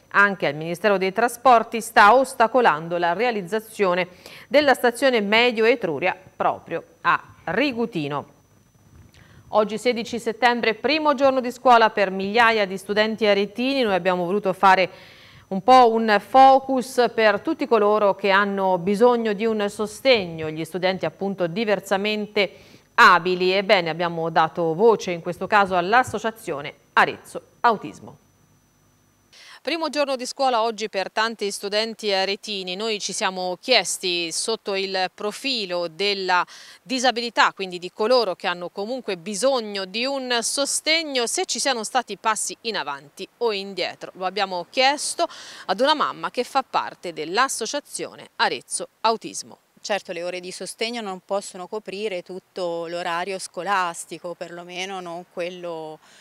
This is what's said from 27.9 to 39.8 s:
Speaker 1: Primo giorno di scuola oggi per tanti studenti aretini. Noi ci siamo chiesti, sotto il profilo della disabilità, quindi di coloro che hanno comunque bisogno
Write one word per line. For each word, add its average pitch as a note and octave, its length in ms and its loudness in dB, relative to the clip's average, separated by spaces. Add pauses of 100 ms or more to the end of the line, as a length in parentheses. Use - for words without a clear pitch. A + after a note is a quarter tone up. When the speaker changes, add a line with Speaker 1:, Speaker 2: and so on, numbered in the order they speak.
Speaker 1:
Primo D#4 280 -4
giorno C#4 260 -2
di B3 100 -8
scuola B3+ 360 0
oggi A3 260 -4
per F#3 240 -6
tanti A3 400 -2
studenti G#3 600 -4
aretini. F#3+ 600 -4
Noi G#3+ 240 -4
ci F#3 140 -8
siamo F#3 480 -4
chiesti, F3 720 0
sotto G#3+ 420 -6
il F#3+ 400 -4
profilo G3+ 720 -6
della F3+ 580 -2 (380)
disabilità, A#3+ 720 0
quindi F#3 260 -8
di F3 140 -12
coloro A3 420 2
che F#3+ 140 -6
hanno F3 220 -6
comunque A3 460 -8
bisogno G#3 680 -4